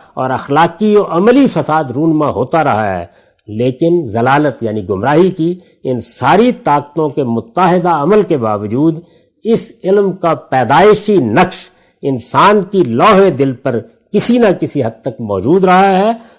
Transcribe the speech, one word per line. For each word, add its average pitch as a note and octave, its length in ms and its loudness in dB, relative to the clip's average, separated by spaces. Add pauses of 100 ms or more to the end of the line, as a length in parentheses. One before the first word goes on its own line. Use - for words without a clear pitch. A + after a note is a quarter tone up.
(140)
اور C3 160 -4
اخلاقی E3+ 640 0
و G3+ 140 4
عملی A#3+ 380 2
فساد D#3 360 -2 (120)
رونما D3+ 340 0
ہوتا C3 340 -2
رہا G#2+ 360 0
ہے۔ F2 60 -10 (420)
لیکن C3+ 560 -2
ضلالت B2+ 600 0
یعنی G#2+ 260 -6
گمراہی C#3+ 420 0
کی F3 280 -4 (240)
ان B2+ 160 -4
ساری F3+ 520 0 (120)
طاقتوں D3 460 -2
کے C#3+ 140 -4
متحدہ E3+ 640 -2
عمل F3 320 2
کے E3 160 -2
باوجود A2+ 640 -2 (440)
اس - 280 -2 (120)
علم G3 280 0
کا E3 220 -2
پیدائشی E3 840 2
نقش C#3 520 0 (320)
انسان D3+ 600 0
کی F#3 220 -2
لوح E3 380 4 (160)
دل C3+ 160 0
پر A#2+ 260 -4 (360)
کسی A#3 220 2
نہ A3+ 220 2
کسی C#3+ 240 -4
حد A2+ 180 -6
تک A#2+ 200 -8
موجود A2+ 420 0
رہا F#3+ 340 4
ہے، G#3 140 0 (280)